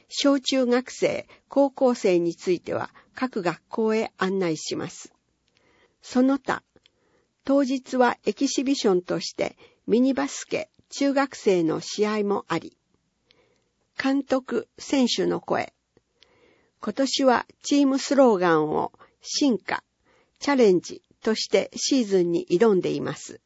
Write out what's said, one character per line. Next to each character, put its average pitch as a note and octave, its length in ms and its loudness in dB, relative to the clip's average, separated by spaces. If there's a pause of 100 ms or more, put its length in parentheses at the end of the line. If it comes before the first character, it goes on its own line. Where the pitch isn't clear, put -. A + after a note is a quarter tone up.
小 C#4 300 0
中 C4 260 0
学 A#3+ 260 0
生、 - 360 -4 (200)
高 C#4 240 2
校 B3 220 2
生 F#3 260 2
に E3+ 160 -2
つ - 160 -4
い E3+ 80 0
て - 140 -8
は - 160 -6 (240)
各 B3+ 280 -6
学 E3+ 260 -4
校 A3 280 -2
へ A3 220 -4
案 F#3+ 220 -2
内 E3 180 -2
し - 180 -10
ま E3 140 -8
す。 - 240 -20 (880)
そ - 200 -2
の C4+ 180 2
他、 - 240 -6 (800)
当 C#4 200 2
日 B3+ 340 -4
は A#3+ 280 2
エ G#3 80 0
キ C#4 140 -2
シ C#4 160 -2
ビ C#4 120 0
シ - 140 -2
ョ F#3 60 4
ン F3+ 60 0
と E3+ 180 -6
し - 140 -10
て - 240 -6 (300)
ミ A3 140 2
ニ C4 120 2
バ C#4 140 -4
ス - 180 -12
ケ、 - 240 -6 (200)
中 C#4 240 -2
学 C#4 220 -2
生 F3+ 280 2
の D#3 160 -2
試 G#3 260 -4
合 G#3+ 180 -2
も G3+ 240 -2
あ E3 100 -4
り、 - 200 -12 (1200)
監 C4+ 220 0
督、 C4 440 -4 (100)
選 C4 300 0
手 F3+ 180 -2
の F3 140 -2
声。 - 340 -4 (1080)
今 G#3 140 -8
年 C4+ 300 -2
は B3+ 220 4 (160)
チ C#4+ 220 2
ー C#4 40 4
ム C4+ 120 0
ス - 160 -2
ロ B3 200 6
ー - 40 0
ガ E3+ 160 4
ン D#3 140 2
を D#3 220 -2 (300)
進 C4+ 360 0
化、 - 260 -8 (560)
チ - 120 -4
ャ C#4+ 40 2
レ A3+ 160 6
ン E3+ 100 4
ジ - 220 -16 (180)
と A3 140 -2
し - 120 -6
て F#3+ 280 0
シ C4+ 260 0
ー A3 40 -2
ズ F#3+ 180 2
ン E3+ 80 0
に E3+ 180 2
挑 F#3+ 260 4
ん F3 60 2
で D#3+ 80 -4
い D3 100 -4
ま C#3+ 160 -6
す。 - 300 -18